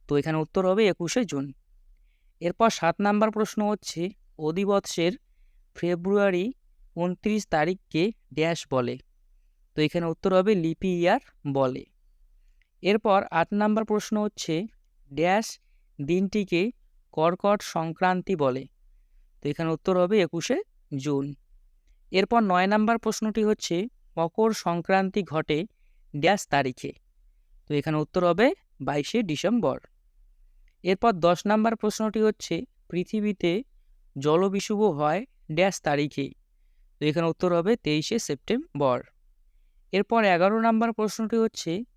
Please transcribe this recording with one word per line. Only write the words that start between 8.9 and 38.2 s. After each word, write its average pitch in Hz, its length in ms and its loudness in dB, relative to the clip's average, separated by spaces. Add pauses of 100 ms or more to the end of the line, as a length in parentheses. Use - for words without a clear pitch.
তো 151 60 0
এখানে 170 240 0
উত্তর 170 280 0
হবে 185 220 4
লিপি 175 440 -2
ইয়ার 180 200 4 (280)
বলে। 135 380 -2 (960)
এরপর 202 500 2
আট 165 220 2
নাম্বার 214 320 0
প্রশ্ন 214 380 -2
হচ্ছে, 196 440 -4 (460)
ড্যাশ 180 460 0 (460)
দিনটিকে 190 680 0 (400)
কর্কট 180 500 0
সংক্রান্তি 180 760 -2
বলে। 135 320 -2 (720)
তো 147 80 -4
এখানে 160 200 -4
উত্তর 180 280 0
হবে 185 240 4
একুশে 170 400 -2 (360)
জুন। 139 360 -4 (760)
এরপর 202 280 2
নয় 185 280 2
নাম্বার 214 300 2
প্রশ্নটি 220 460 -2
হচ্ছে, 208 440 -2 (300)
মকর 214 360 0
সংক্রান্তি 190 680 0
ঘটে 156 420 -2 (540)
ড্যাশ 185 280 2
তারিখে। 139 460 -2 (760)
তো 151 60 -6
এখানে 151 240 -2
উত্তর 151 280 0
হবে 196 280 4 (280)
বাইশে 147 420 -2
ডিসেম্বর। 170 560 -2 (1040)
এরপর 190 280 2
দশ 175 340 2
নাম্বার 220 300 2
প্রশ্নটি 214 440 -2
হচ্ছে, 214 460 -2 (240)
পৃথিবীতে 190 760 -2 (560)
জলবিষুব 190 640 0
হয় 160 420 0 (260)
ড্যাশ 175 300 0
তারিখে। 147 500 -2 (680)
তো 147 60 -2
এখানে 165 220 0
উত্তর 175 280 0
হবে 175 200 2
তেইশে 156 440 -2
সেপ্টেম্বর। 143 840 -2 (920)